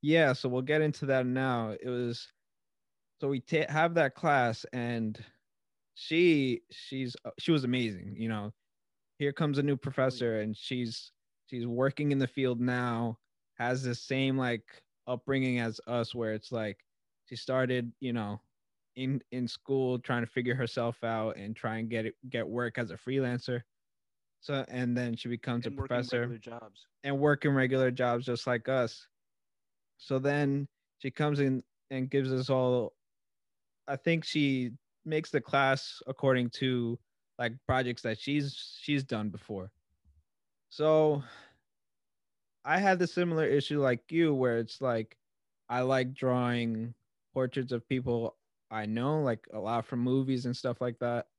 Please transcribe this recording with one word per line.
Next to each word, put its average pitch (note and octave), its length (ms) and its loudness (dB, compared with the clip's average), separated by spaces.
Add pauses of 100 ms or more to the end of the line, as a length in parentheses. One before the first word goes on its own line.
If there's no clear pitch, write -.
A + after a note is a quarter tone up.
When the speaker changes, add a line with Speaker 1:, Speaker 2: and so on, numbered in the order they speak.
Speaker 1:
yeah, D3+ 320 6
so C3 160 -2
we'll B2+ 120 0
get D3 200 2
into D3+ 260 0
that C3 180 2
now. B2+ 460 0
It A#2+ 180 -8
was, B2 420 -4 (880)
so C#3 80 -2
we C#3 120 -2
ta-, D3 280 0
have E3 260 2
that D3 200 4
class, C3 580 2
and A#2 500 -4 (720)
she, D#3+ 760 4
she's, C3 440 -8 (100)
uh, A#2+ 140 -10
she - 120 0
was D3 140 4
amazing, G#2+ 520 -2
you A2+ 120 -4
know? G#2+ 240 -4 (680)
Here C#3+ 140 0
comes D3 260 0
a C#3+ 40 2
new C#3+ 140 2 (300)
Speaker 2:
Oh, B2 60 0
yeah. B2 80 -6
Speaker 1:
professor, A2+ 200 0
and G#2+ 160 -4
she's, B2 560 -6 (340)
she's A#2+ 200 -6
working C3+ 440 0
in C#3 80 2
the C3 80 2
field B2 340 0
now, A#2+ 580 -2 (360)
has B2+ 280 -2
the B2 120 -2
same, C3+ 420 0
like, A#2+ 460 -4 (240)
upbringing B2+ 520 0
as A2+ 280 -4
us, A#2 280 -2
where A2 180 -2
it's - 180 -8
like, A2 340 -6 (400)
she B2 120 -14
started, B2+ 640 0
you B2 120 -2
know, G#2+ 280 -4 (540)
in, C3 260 -2 (100)
in B2 160 -4
school B2+ 520 -2
trying A#2+ 240 -2
to A2+ 80 -8
figure B2 240 0
herself A#2 480 -2
out A2+ 340 -2
and G#2 180 -8
try A2+ 220 -4
and A2 120 -6
get A2+ 180 -2
it, - 80 -8 (140)
get A#2 180 -4
work A#2 320 -4
as A2 120 -4
a - 60 -10
freelancer. B2+ 640 -2 (800)
So, C#3 280 -4
and B2 280 -2
then A#2+ 180 -2
she A#2+ 140 -8
becomes A#2+ 380 -4
a - 40 -4
Speaker 2:
And C#3 60 -10
working B2+ 220 0
Speaker 1:
professor A#2+ 380 -2
Speaker 2:
regular - 0 -
jobs. A2+ 500 -16 (160)
Speaker 1:
and C#3 160 0
working D3 340 4
regular C3 380 4
jobs B2 340 0
just A#2+ 220 -2
like B2 220 -2
us. B2+ 380 0 (920)
So C3+ 220 -2
then C#3+ 480 2 (320)
she C3 120 -6
comes D3 280 0
in C3 240 2 (260)
and C3 200 -4
gives C3+ 220 2
us C3 180 -2
all, B2+ 460 2 (920)
I C#3 100 -4
think E3 280 2
she C3 460 2 (340)
makes D#3 260 -2
the C3+ 100 0
class C3+ 680 0
according B2+ 440 2
to, B2 480 -2 (400)
like, A#2+ 140 -2 (140)
projects B2+ 360 0
that A2+ 160 -2
she's, C#3+ 360 -2 (260)
she's C#3+ 220 0
done G#2+ 260 -2
before. G2+ 420 -10 (960)
So D3+ 540 4 (1400)
I D#3 160 2
had F#3+ 200 6
the F3 80 2
similar E3+ 380 2
issue C#3+ 360 2
like C3 300 2
you, D#3+ 220 4
where B2+ 240 2
it's A#2 240 -4
like, A#2 360 -2 (520)
I B2 120 0
like B2+ 320 2
drawing A#2+ 840 0 (380)
portraits B2+ 380 -2
of A#2 160 -4
people B2 500 -2 (340)
I A2 160 -4
know, C3 340 0
like, A#2+ 320 -2
a G#2+ 60 -8
lot A2 260 -2
from B2 140 -4
movies B2+ 460 0
and A#2+ 120 -2
stuff B2 240 -4
like B2 180 -4
that. A#2+ 280 -2 (100)